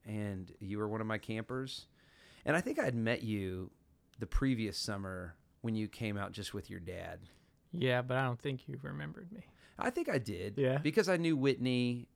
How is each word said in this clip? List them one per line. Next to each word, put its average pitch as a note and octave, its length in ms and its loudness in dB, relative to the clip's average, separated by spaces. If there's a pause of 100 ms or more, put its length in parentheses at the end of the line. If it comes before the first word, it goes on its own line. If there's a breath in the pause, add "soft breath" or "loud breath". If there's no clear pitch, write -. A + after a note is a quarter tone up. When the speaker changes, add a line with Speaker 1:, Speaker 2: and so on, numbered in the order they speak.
Speaker 1:
and G#2 540 -2
you G2+ 200 -4
were G#2 100 0
one A2 120 -2
of A2 60 -2
my A2 120 0
campers. B2+ 680 -4 (580 loud breath)
And D3+ 120 4
I F3+ 40 4
think C#4+ 180 -2
I'd D#3+ 160 2
met A2+ 280 2
you F#2+ 480 -2 (500)
the G#2+ 60 -4
previous A2+ 520 2
summer F#2+ 560 -4 (280)
when A2+ 120 0
you G#2+ 140 0
came G#2 280 -2
out G2 140 -2
just G2+ 240 -8
with - 160 -6
your F#2+ 80 -8
dad. F2 400 -8 (540 soft breath)
Speaker 2:
Yeah, C3 280 4
but B2+ 160 0
I C3+ 80 4
don't B2 160 0
think C3+ 280 -4
you C3+ 120 -8
remembered D3 520 -8
me. F#3+ 120 -14 (320 loud breath)
Speaker 1:
I - 140 0
think E4+ 180 -2
I E3+ 100 2
did. G2+ 380 -2
Speaker 2:
Yeah? C3+ 220 4
Speaker 1:
Because E3 300 4
I F#3 80 4
knew E3 200 4
Whitney B2 800 2